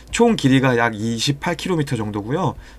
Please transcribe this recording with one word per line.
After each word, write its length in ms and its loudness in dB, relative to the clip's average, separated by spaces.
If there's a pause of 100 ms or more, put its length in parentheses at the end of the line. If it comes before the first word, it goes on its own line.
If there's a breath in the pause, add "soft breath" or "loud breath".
(120 loud breath)
총 240 4
길이가 420 2
약 160 2
이십팔 640 -4
킬로미터 400 -2
정도고요. 580 -4 (260 loud breath)